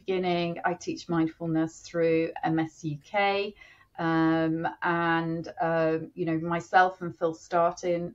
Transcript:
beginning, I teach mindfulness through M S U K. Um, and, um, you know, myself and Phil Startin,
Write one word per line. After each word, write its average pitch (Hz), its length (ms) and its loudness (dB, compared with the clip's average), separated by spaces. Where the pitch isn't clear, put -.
beginning, 175 460 0
I 175 40 2
teach - 340 -8
mindfulness 160 720 0
through 165 520 0
M 160 160 2
S 160 240 -6
U 151 200 -4
K. 202 520 0
Um, 165 680 2
and, 165 600 0
um, 160 540 0
you 175 140 -6
know, 160 100 0
myself 185 460 4
and 170 160 -8
Phil 165 160 0
Startin, 170 800 0